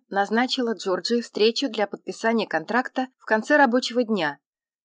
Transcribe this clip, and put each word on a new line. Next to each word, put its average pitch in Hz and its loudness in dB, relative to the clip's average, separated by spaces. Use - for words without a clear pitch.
назначила 226 0
Джорджии 190 -2
встречу 226 0
для 226 -2
подписания 226 -2
контракта 254 -2
в - -20
конце 226 0
рабочего 247 4
дня, 175 -2